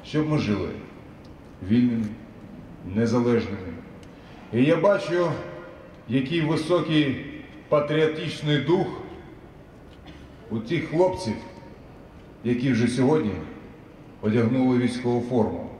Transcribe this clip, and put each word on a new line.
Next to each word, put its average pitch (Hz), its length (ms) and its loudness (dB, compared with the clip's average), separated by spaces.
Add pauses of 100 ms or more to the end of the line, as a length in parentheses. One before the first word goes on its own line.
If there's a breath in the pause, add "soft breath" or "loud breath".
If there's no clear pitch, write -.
щоб 151 240 0
ми 151 100 2
жили 101 300 0 (1000)
вільними, 117 380 4 (880)
незалежними. 113 760 0 (800 loud breath)
І 117 120 4
я 160 120 4
бачу, 175 540 2 (760)
який 135 320 0
високий 151 880 0 (420)
патріотичний 156 880 2
дух 165 280 2 (1600)
у 110 80 -4
тих 151 300 -4
хлопців, 156 460 0 (1080)
які 123 280 2
вже 113 160 4
сьогодні 131 440 2 (920)
одягнули 123 560 4
військову 120 500 0
форму. 113 520 0